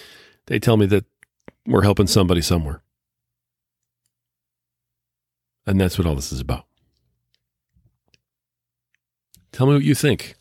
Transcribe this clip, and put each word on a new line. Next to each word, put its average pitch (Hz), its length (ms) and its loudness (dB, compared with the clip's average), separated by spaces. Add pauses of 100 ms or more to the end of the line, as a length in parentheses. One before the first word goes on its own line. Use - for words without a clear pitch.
(480)
they - 120 -2
tell 117 160 2
me 104 120 4
that 98 180 0 (600)
we're 101 180 2
helping 101 240 2
somebody 90 340 2
somewhere. 80 400 -4 (2750)
And 98 140 0
that's 90 180 0
what 90 100 0
all 78 80 -2
this 69 160 -10
is 65 80 -10
about. - 260 -8 (2750)
Tell 131 160 0
me 143 60 4
what 139 100 2
you 147 120 2
think - 460 -4